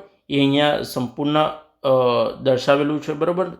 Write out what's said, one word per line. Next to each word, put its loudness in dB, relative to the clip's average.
એ 0
અહીંયા 2
સંપૂર્ણ, -4
અ, 4
દર્શાવેલું 0
છે, -6
બરોબર? -2